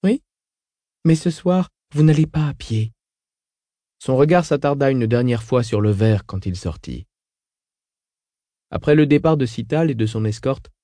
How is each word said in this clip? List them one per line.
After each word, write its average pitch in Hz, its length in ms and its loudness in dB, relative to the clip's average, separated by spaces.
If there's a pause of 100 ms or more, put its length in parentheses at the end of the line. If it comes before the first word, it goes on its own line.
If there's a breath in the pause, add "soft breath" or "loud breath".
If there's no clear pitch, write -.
Oui, 220 200 0 (800)
mais 160 100 6
ce 160 140 -2
soir, 180 400 -2 (240)
vous 147 80 2
n'allez 156 240 4
pas 151 220 -4
à 135 80 -6
pied. 110 360 -6 (1080)
Son 131 180 -2
regard 156 280 2
s'attarda 143 440 0
une 127 160 0
dernière 120 380 0
fois 123 180 0
sur 110 180 -2
le 104 120 0
verre 104 340 2
quand 95 220 -10
il 90 80 -6
sortit. 76 500 -10 (1700)
Après - 240 2
le 156 100 4
départ 147 320 2
de 135 80 0
Cital 151 460 -2
et 127 40 -4
de 110 120 -2
son 110 180 -4
escorte 110 460 -6 (120)